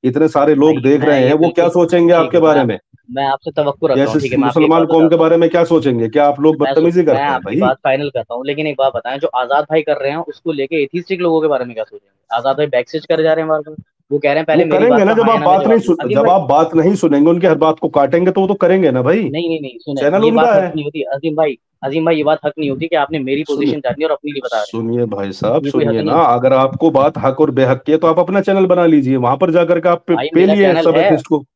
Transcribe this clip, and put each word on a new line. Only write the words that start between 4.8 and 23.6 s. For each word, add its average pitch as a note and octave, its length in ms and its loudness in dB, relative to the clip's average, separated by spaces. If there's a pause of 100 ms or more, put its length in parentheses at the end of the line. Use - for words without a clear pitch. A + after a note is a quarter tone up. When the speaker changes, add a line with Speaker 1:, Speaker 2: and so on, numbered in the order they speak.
Speaker 2:
बात E3 80 0
Speaker 1:
कौम E3 120 2
के D#3+ 60 4
Speaker 2:
बताता D#3+ 100 2
हूँ। E3 40 2
Speaker 1:
बारे E3 160 2
में E3 140 2
क्या E3+ 140 2
सोचेंगे? C3+ 440 0
क्या C#3+ 180 2
आप C#3+ 140 0
लोग D#3 140 4
Speaker 2:
मैं D3 120 -2
सो-, C#3 100 0
Speaker 1:
बदतमीजी E3+ 220 2
Speaker 2:
मैं E3+ 80 2
Speaker 1:
करते C3+ 120 2
हैं C#3+ 100 -2
Speaker 2:
आपकी C3 160 -4
Speaker 1:
भाई? B2+ 240 -2
Speaker 2:
बात C3 80 -2
final C#3+ 320 -2
करता B2 260 -8
हूँ, B2+ 120 -10
लेकिन D3 200 -6
एक C#3+ 120 -6
बात C3+ 160 0
बताएं, B2 240 -8
जो C#3+ 100 -4
आजाद B2+ 360 -2
भाई D#3 180 -2
कर D3+ 140 -4
रहे C#3 140 -4
हैं, D3+ 80 -6
उसको D#3+ 340 -10
लेके C#3+ 300 -4
atheistic E3+ 380 -6
लोगों E3 200 0
के D#3 60 -2
बारे C3+ 180 -2
में B2 100 -14
क्या A2 100 -8
सोचेंगे? - 520 -12
आजाद B2 200 -2
भाई D3+ 100 -2
backstage C#3 400 -4
करे D#3+ 160 -2
जा D#3+ 100 2
रहे D#3+ 100 -2
हैं D#3 60 -6
बार-बार, D#3 280 -4 (360)
वो D3 60 0
कह D3 100 -2
रहे C#3+ 80 0
हैं, D#3+ 80 -2
"पहले D#3+ 200 2
Speaker 1:
वो - 20 -4
Speaker 2:
मेरी D#3 120 0
Speaker 1:
करेंगे A3+ 120 4
Speaker 2:
बात A3 160 4
Speaker 1:
ना, G#3 60 2
Speaker 2:
का A3 40 0
Speaker 1:
जब A3+ 60 2
आप G#3+ 40 2
Speaker 2:
मायना A3 140 2
मैं D#3 80 0
Speaker 1:
बात F#3+ 100 4
नहीं - 100 0
Speaker 2:
जवाब A3+ 100 4
दूं।" A3 80 -4
Speaker 1:
सुन-, E3+ 180 0
Speaker 2:
अजीम G#3 140 0
Speaker 1:
जब - 80 2
Speaker 2:
भाई F3 80 4
Speaker 1:
आप E3+ 140 0
बात D#3+ 260 2
नहीं E3 200 2
सुनेंगे, D3+ 360 2
उनकी F3 160 0
हर D#3+ 80 4
बात D#3 240 0
को E3 100 -4
काटेंगे, D#3 420 0
तो F#3+ 100 -2
वो F#3+ 60 0
तो G3+ 80 -2
करेंगे F#3 360 2
ना B2+ 120 -2
भाई। D3+ 140 2
Speaker 2:
नहीं, E3+ 320 -4
नहीं, D#3+ 120 -4
नहीं, C3 180 -14
सुने, C#3 220 -8
Speaker 1:
Channel E3+ 240 0
Speaker 2:
ये A3 60 4
Speaker 1:
उनका A#3+ 120 2
Speaker 2:
बात G#3+ 200 2
Speaker 1:
है। F3+ 60 -4
Speaker 2:
हक E3 60 -10
नहीं D3+ 100 -6
होती, D3 180 -8
अजीम C#3 320 -6
भाई, D3+ 240 -2 (240)
अजीम D3 220 -4
भाई, E3 120 0
ये D3+ 80 -2
बात D3+ 220 0
हक D3+ 120 -4
नहीं D3 120 -4
होती C3+ 160 -6
कि E3 100 -2
आपने D3+ 220 -2
मेरी C#3 240 -4
Speaker 1:
सुनिए, D3 160 -6
Speaker 2:
position D3 200 -2